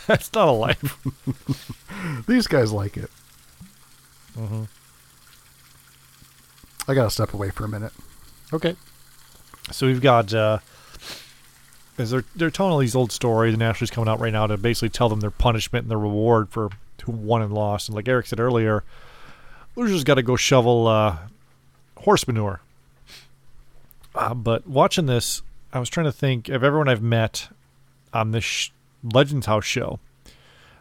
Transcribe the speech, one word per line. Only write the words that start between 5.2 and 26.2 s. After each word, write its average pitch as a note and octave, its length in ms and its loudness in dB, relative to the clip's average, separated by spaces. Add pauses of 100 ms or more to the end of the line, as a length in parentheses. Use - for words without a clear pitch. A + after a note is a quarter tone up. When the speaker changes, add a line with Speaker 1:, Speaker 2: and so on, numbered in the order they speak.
Speaker 2:
I C3+ 60 0
gotta B2+ 180 4
step G#2+ 220 -2
away G2+ 160 -4
for A2 160 -6
a G#2+ 60 -6
minute. A2 240 -10 (580)
Speaker 1:
Okay. E3 240 -2 (960)
So - 140 0
we've B2+ 160 2
got, A#2 320 4
uh, G#2+ 240 2 (1400)
as A2+ 140 -4
they're, B2+ 140 0 (120)
they're E3 140 0
telling F#3+ 220 0
all D3+ 60 2
these B2+ 160 0
old B2+ 180 2
stories, A2+ 420 2
and A2+ 80 0
Ashley's A2+ 280 -2
coming A2 200 -2
out A2 100 0
right A2+ 100 -2
now G#2+ 160 0
to G#2 120 -2
basically A2+ 320 0
tell B2 180 2
them G#2+ 120 0
their G#2 100 -2
punishment A#2 540 0
and A2+ 60 -8
their A2 80 -2
reward G#2+ 520 2
for A2 180 -4 (360)
who A#2+ 80 -6
won A2+ 280 0
and G#2 140 -4
lost. G#2 340 -2
And G#2+ 80 -8
like G#2+ 120 -6
Eric B2+ 180 2
said A2+ 140 -6
earlier, A2+ 440 2 (920)
losers G3+ 300 0
gotta C3+ 180 4
go B2 140 2
shovel, A#2+ 500 4
uh, G#2+ 300 2 (800)
horse - 320 2
manure. G#2+ 320 -2 (1500)
Uh, - 180 -2
but A2+ 340 -2
watching D#3+ 380 2
this, B2 380 0 (320)
I C3+ 40 -2
was B2 120 -6
trying E3 160 -2
to C3+ 60 -2
think C3 360 -2